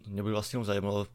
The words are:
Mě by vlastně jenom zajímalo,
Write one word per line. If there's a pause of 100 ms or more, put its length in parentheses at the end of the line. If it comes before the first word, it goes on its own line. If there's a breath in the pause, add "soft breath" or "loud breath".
Mě
by
vlastně
jenom
zajímalo,